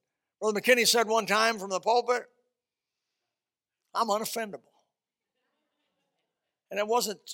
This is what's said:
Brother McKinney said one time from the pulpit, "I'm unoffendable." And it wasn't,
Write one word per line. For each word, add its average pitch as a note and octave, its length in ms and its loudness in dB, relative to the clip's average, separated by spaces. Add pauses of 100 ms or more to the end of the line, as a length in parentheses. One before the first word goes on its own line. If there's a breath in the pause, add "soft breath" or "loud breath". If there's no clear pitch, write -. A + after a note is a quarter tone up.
(380)
Brother G#3 220 -2
McKinney A#3+ 260 4
said A3+ 220 2
one A3 180 0
time A3 320 0
from G3 120 -8
the F#3 100 -2
pulpit, A#3+ 500 0 (1600)
"I'm A3 140 -2
unoffendable." G#3 600 -6 (2000)
And G3 80 -6
it G#3 80 0
wasn't, G#3+ 320 0 (160)